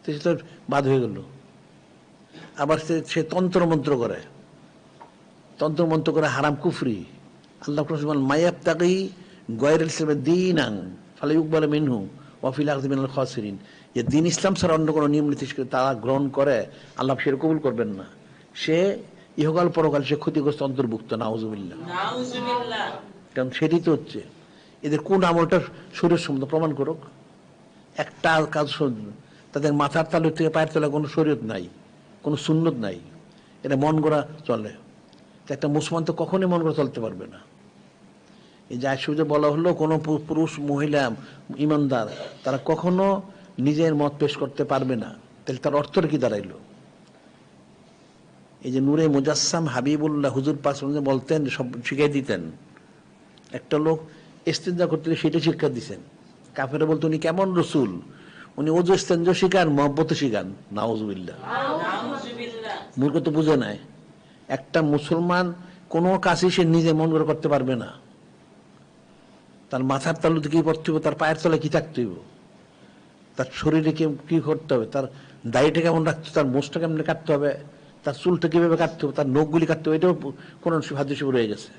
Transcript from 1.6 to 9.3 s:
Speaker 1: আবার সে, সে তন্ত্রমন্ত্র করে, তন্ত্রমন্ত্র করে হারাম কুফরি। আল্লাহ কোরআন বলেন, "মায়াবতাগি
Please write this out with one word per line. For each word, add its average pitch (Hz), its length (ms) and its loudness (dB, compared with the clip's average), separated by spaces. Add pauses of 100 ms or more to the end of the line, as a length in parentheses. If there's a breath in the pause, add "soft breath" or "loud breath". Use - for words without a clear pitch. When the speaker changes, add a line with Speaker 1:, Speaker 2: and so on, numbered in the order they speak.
Speaker 1:
আবার 151 220 2
সে, 160 260 -2
সে - 180 -2
তন্ত্রমন্ত্র 165 760 2
করে, 107 240 -2 (1400)
তন্ত্রমন্ত্র 156 540 2
করে 151 140 2
হারাম 139 280 0
কুফরি। 135 500 -2 (640)
আল্লাহ 147 160 -2
কোরআন 147 220 -4
বলেন, 147 160 0
"মায়াবতাগি 175 880 2 (520 loud breath)